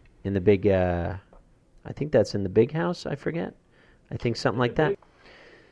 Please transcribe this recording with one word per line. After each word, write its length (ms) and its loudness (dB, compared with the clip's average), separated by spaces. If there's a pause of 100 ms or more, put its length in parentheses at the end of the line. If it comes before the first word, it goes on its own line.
(240)
in 100 -4
the 80 0
big, 260 4
uh, 460 2 (720)
I 80 -12
think 180 -8
that's 240 2
in 80 -4
the 60 -4
Big 240 4
House, 320 -4
I 100 -6
forget. 380 -6 (580)
I 60 -6
think 180 -4
something 240 -2
like 160 0
that. 220 2 (760)